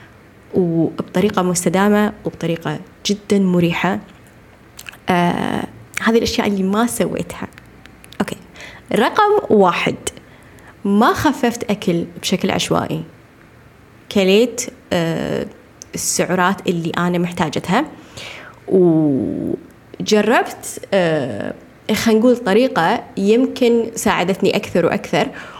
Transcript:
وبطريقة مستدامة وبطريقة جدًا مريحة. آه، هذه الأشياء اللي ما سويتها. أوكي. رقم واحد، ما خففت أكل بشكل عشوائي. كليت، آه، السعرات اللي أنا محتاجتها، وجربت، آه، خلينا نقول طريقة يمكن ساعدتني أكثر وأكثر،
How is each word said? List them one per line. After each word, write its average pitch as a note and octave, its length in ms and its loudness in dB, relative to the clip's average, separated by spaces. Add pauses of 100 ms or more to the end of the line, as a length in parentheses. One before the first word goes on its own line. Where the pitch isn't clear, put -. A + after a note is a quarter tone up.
(540)
وبطريقة F3+ 880 0
مستدامة G3 720 2 (120)
وبطريقة E3 540 -6 (280)
جدًا G3+ 320 0
مريحة. F3+ 600 2 (1080)
آه، F3 560 0 (380)
هذه A3+ 140 2
الأشياء A3 300 0
اللي G3+ 160 -2
ما G3+ 240 0
سويتها. - 640 -6 (720)
أوكي. - 160 -6 (560)
رقم F#4 640 2
واحد، F#3 380 2 (920)
ما G#3 280 4
خففت B3 580 0
أكل F3+ 340 -2 (180)
بشكل - 280 0
عشوائي. - 520 -2 (1080)
كليت، G#3 500 4 (300)
آه، E3 540 -2 (480)
السعرات F#3 760 -2
اللي E3 300 -2
أنا F3 200 0
محتاجتها، F3 640 -2 (840)
وجربت، E3+ 2000 0 (140)
آه، D#3 600 -2 (380)
خلينا A3 280 4
نقول A#3+ 160 6
طريقة A3 680 2 (120)
يمكن A#3 760 2
ساعدتني F3+ 640 0
أكثر F3 300 0
وأكثر، G#3 420 -2 (320)